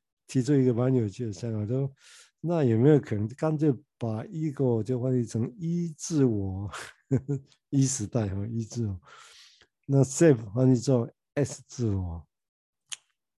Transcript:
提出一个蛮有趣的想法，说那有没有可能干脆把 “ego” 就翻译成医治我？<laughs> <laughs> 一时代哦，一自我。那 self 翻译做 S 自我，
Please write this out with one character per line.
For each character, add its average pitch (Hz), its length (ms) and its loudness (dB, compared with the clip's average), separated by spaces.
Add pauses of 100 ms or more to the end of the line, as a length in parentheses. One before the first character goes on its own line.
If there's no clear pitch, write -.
(280)
提 131 140 0
出 143 140 2
一 135 80 4
个 127 100 4
蛮 127 220 2
有 113 140 0
趣 120 160 -8
的 107 80 -6
想 117 180 -8
法， 107 140 -4
说 131 260 -2 (480)
那 160 240 0
有 113 160 4
没 123 80 6
有 151 100 8
可 113 180 -2
能 104 120 -2
干 156 300 -2
脆 156 120 2 (280)
把 110 300 -6
“ego” 139 540 -2
就 127 200 -4
翻 131 120 0
译 123 120 0
成 117 320 -4
医 170 400 -4
治 151 260 0
我？ 101 520 -2
<laughs> - 240 -18 (100)
<laughs> - 580 -4
一 135 160 4
时 107 220 -4
代 107 220 -2
哦， 101 180 -6
一 113 160 -6
自 113 240 -6
我。 92 120 -6 (840)
那 139 180 4
self 143 340 6 (160)
翻 127 180 4
译 127 40 6
做 120 340 0 (260)
S 139 320 -4
自 117 220 -4
我， 87 380 -4 (1120)